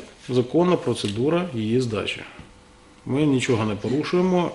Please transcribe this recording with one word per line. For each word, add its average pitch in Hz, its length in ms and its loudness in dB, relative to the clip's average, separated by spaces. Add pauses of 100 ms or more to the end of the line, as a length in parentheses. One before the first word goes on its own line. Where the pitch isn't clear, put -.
(280)
законна 156 480 4
процедура 131 800 -2
її 113 260 0
здачі. 107 420 -4 (840)
Ми 131 200 0
нічого 123 380 2
не 107 100 0
порушуємо, 170 800 0